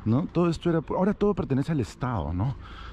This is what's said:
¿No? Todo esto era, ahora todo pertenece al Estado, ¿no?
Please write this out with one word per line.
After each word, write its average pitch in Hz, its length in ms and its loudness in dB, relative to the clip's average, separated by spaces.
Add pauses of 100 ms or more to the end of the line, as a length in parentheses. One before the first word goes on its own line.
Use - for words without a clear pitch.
¿No? 120 300 2
Todo 175 160 4
esto 170 220 0
era, 160 100 2 (160)
ahora 196 160 4
todo 208 220 2
pertenece 135 380 0
al 151 80 2
Estado, 104 520 -2
¿no? 110 220 0 (380)